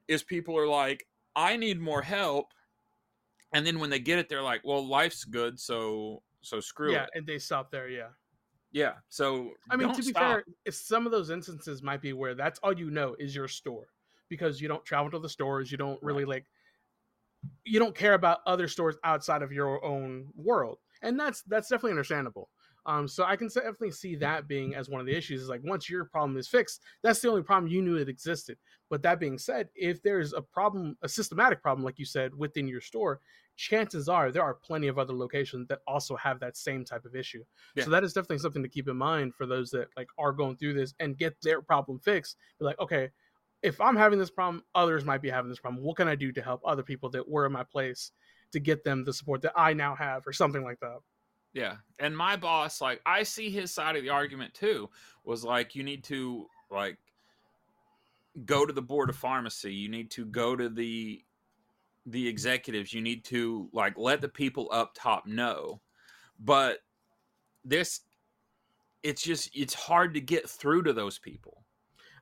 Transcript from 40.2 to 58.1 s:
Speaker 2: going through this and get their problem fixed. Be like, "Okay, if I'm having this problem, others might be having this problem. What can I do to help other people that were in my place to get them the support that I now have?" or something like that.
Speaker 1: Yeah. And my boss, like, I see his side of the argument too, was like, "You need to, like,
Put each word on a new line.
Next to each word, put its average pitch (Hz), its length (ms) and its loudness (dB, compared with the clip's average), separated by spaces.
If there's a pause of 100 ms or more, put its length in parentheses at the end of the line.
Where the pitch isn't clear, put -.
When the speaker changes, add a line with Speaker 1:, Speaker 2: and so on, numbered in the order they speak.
Speaker 2:
going 139 240 0
through 147 180 -2
this 135 260 0
and 143 180 -4
get 160 220 -2
their 160 220 4
problem 143 360 2
fixed. 196 380 2 (240)
Be 147 60 0
like, 151 120 -2
"Okay, 143 320 0 (520)
if 175 180 2
I'm 233 160 6
having 208 240 8
this 175 100 0
problem, 180 320 -2 (140)
others 160 280 6
might 139 180 0
be 139 80 -2
having 127 180 -2
this 123 100 -10
problem. 127 240 -6
What 160 140 -4
can 180 100 4
I 151 80 4
do 139 180 -2
to 131 100 -4
help 123 220 -4
other 139 200 0
people 131 260 -6
that 127 160 -4
were 147 200 2
in 139 60 2
my 127 120 -4
place 131 480 -4 (400)
to 151 80 -2
get 151 240 2
them 135 180 2
the 135 100 -2
support 139 300 -2
that 156 140 0
I 160 160 8
now 143 240 0
have?" 135 300 -4
or 135 60 -8
something 143 300 4
like 123 180 -8
that. 120 180 -10 (580)
Speaker 1:
Yeah. 107 220 -2 (200)
And 151 160 0
my 180 220 2
boss, 160 460 0
like, 127 240 0
I 190 160 4
see 214 260 -4
his 190 240 -4
side 160 240 0
of 143 60 -2
the 131 80 -2
argument 139 420 0
too, 170 380 -2 (340)
was 117 180 -4
like, 120 320 0
"You 135 100 -8
need 139 200 -10
to, 127 460 -6 (200)
like, 98 280 -4 (1500)